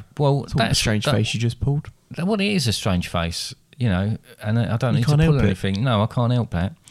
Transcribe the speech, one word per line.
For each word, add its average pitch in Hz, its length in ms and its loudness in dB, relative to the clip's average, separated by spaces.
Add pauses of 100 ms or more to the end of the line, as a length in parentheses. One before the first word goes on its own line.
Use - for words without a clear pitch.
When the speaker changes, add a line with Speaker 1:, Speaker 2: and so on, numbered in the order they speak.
(180)
Speaker 1:
Well, 143 280 0
Speaker 2:
It's - 100 -10
all - 60 2
a - 60 2
Speaker 1:
that's 131 120 0
Speaker 2:
strange 107 240 0
Speaker 1:
that, 151 120 0
Speaker 2:
face 107 180 0
you 110 80 -4
just 117 180 -2
pulled. 143 300 -2 (220)
Speaker 1:
that, 170 140 -6
well, 208 140 0
it 196 80 0
is 185 180 0
a 110 60 2
strange 90 380 -2
face, 82 440 -4 (240)
you 120 120 0
know, 98 260 0 (260)
and 113 160 0
I, 113 180 0
I - 20 0
don't 120 160 0
Speaker 2:
You - 60 2
Speaker 1:
need 127 40 0
to 113 60 2
Speaker 2:
can't 147 120 4
Speaker 1:
pull 160 120 6
Speaker 2:
help 127 100 2
it. 104 40 4
Speaker 1:
anything. 98 360 -2
No, 117 180 2
I 110 40 2
can't 120 260 0
help 123 200 0
that. 92 240 -2 (160)